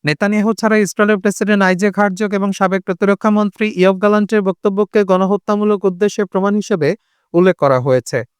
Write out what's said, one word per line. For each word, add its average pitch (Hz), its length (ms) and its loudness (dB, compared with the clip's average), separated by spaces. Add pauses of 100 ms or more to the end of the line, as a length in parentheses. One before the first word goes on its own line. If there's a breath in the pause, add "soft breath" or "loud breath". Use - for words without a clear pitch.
নেতানিয়াহু 202 500 0
ছাড়া 220 240 0
ইসরায়েলের 208 400 0
প্রেসিডেন্ট 202 460 -2
আইজ্যাক 190 360 0
হার্জগ 202 340 -2
এবং 196 180 -2
সাবেক 190 340 -2
প্রতিরক্ষা 202 440 -2
মন্ত্রী 208 360 0 (100)
ইয়োভ 185 220 4
গ্যালান্টের 208 440 0
বক্তব্যকে 196 640 -2
গণহত্যামূলক 202 840 0
উদ্দেশ্যে 202 400 -2
প্রমাণ 196 300 -2
হিসেবে 180 340 -2 (440)
উল্লেখ 175 220 4
করা 135 240 2
হয়েছে। 127 400 -2 (200)